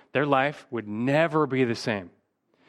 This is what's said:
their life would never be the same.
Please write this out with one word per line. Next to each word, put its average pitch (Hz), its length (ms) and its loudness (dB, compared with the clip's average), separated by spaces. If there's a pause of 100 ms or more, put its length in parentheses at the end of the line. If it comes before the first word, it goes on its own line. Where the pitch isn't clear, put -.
(120)
their 139 140 0
life 139 460 0
would 113 160 -6
never 143 580 2
be 131 160 0
the 117 140 0
same. 101 340 -4 (580)